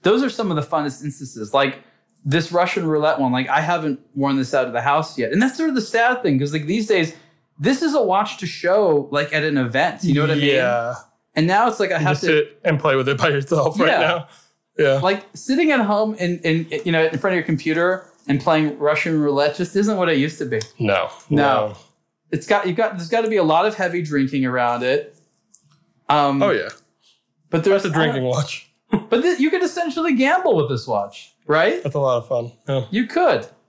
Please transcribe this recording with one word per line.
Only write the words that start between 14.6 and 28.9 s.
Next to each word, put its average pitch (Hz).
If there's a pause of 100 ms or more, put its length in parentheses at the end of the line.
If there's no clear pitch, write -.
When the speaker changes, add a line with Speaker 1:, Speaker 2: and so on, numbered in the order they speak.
Speaker 2:
Yeah. 139
Speaker 1:
Like, 196
sitting 311
at 262
home 214
and, 175
and, 165 (140)
you 175
know, 160
in 160
front 190
of 180
your 160
computer 170 (220)
and 139
playing 156
Russian 151
roulette 147
just 175
isn't 202
what 180
it 147
used 156
to 151
be. 117 (200)
Speaker 2:
No. 98 (220)
Speaker 1:
No. 147 (260)
Speaker 2:
No. 98 (540)
Speaker 1:
It's 160
got, 196
you've 175
got, 220
there's 170
gotta 226
be 220
a 185
lot 160
of 214
heavy 175
drinking 139
around 123
it. 135 (920)
Um, 143
Speaker 2:
Oh, 202
yeah. 101 (800)
Speaker 1:
but 165
there's 196
Speaker 2:
That's 175
a -
drinking 143
watch. 131 (260)
<laughs> -